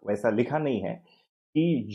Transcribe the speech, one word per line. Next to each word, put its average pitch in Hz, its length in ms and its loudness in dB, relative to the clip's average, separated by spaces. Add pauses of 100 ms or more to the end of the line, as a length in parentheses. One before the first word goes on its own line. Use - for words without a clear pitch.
वैसा 104 240 0
लिखा 120 280 0
नहीं 135 220 0
है - 140 -4 (600)
कि 156 400 2